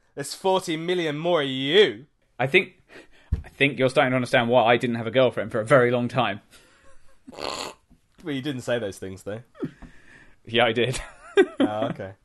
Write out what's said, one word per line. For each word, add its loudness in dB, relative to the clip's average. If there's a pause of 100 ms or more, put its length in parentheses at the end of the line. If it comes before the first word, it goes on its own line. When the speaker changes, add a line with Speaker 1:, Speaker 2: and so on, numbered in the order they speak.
(160)
Speaker 1:
there's -10
forty 0
million -2
more 0
of -2
you." 2 (320)
Speaker 2:
I 0
think, 2 (640)
I -18
think 0
you're 2
starting 2
to 0
understand 0
why 6
I 6
didn't -2
have -6
a -8
girlfriend 0
for -2
a -2
very 4
long -2
time. -2 (920)
Speaker 1:
Well, -12
you -6
didn't -6
say -2
those -8
things, -12
though. -12 (1040)
Speaker 2:
Yeah, 2
I 2
did. -2
<laughs> -20 (500)
Speaker 1:
Oh, -2
okay. -12 (120)